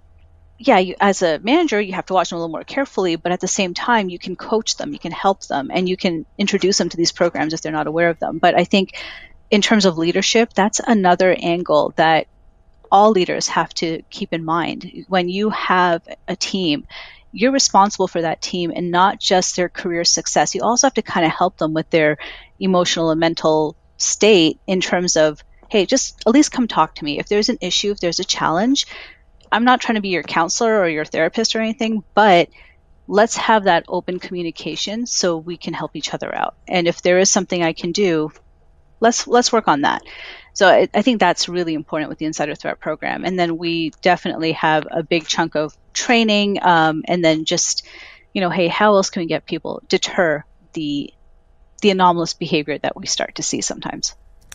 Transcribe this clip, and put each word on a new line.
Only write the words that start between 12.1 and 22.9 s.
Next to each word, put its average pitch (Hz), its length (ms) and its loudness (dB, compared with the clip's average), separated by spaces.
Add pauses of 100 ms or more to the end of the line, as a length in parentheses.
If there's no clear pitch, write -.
all 208 180 8
leaders 180 380 0
have - 260 -4
to 165 380 -6
keep - 220 -10
in 165 120 -6
mind. 165 640 -4
When 180 200 0
you 196 220 -2
have 180 540 0 (240)
a 180 80 -6
team, 170 500 -4 (460)
you're 226 200 0
responsible 202 560 2
for 175 140 -4
that 165 180 -4
team 175 340 -4
and 175 180 -4
not 180 280 2
just - 360 0
their 180 120 -2
career 170 380 -6
success. - 480 0
You 190 80 -4
also 233 240 2
have 269 80 2
to 226 80 -2
kinda 175 260 0
help 180 300 0
them 156 160 -2
with 160 160 -4
their 151 300 2 (400)
emotional 180 500 2